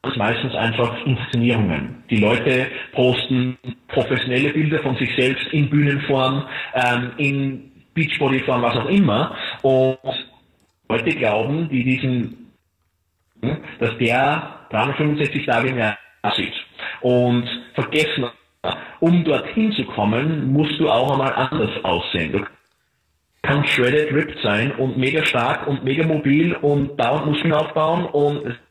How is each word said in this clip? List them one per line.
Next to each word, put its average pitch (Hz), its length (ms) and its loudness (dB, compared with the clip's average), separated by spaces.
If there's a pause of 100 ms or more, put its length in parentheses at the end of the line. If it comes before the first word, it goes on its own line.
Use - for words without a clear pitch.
ist 131 80 -6
meistens 117 380 -2
einfach 117 500 -2
Inszenierungen. 113 1040 0
Die 113 80 0
Leute 120 520 2 (240)
posten 127 680 0 (300)
professionelle 131 600 0
Bilder 151 300 0
von 131 180 -2
sich 123 180 -2
selbst 131 380 0
in 147 160 2
Bühnenform, 139 800 2 (260)
ähm, 123 440 0
in 139 540 -2 (200)
Beachbody-Form, 135 680 0
was 117 140 0
auch 123 120 -2
immer. 165 480 2 (240)
Und 131 380 4 (880)
Leute 117 220 0
glauben, 123 580 0
die 127 160 0
diesen, 127 680 -2 (1300)
dass 117 200 -2
der 131 600 0 (100)
dreihundertfünfundsechzig 143 760 0
Tage 120 240 0
im 127 100 -2
Jahr 110 200 -2 (240)
aussieht. - 320 -2 (480)
Und 123 440 2 (280)
vergessen, 151 500 0 (760)
um 170 220 6
dorthin 160 500 0
zu 131 120 -2
kommen, 131 680 0
musst 151 300 2
du 156 80 2
auch 127 240 2
einmal 131 220 0
anders 131 500 -2
aussehen. 87 480 -2
Du 101 140 -2 (960)
kannst 143 260 0
shredded, 135 460 2
ripped - 280 -2
sein 110 300 0
und 127 240 -2
mega 143 300 0
stark 127 400 0
und 139 180 -2
mega 151 220 0
mobil 156 480 2
und 143 440 0
dauernd 143 280 0
Muskeln 151 260 0
aufbauen 156 540 0
und 147 500 0 (140)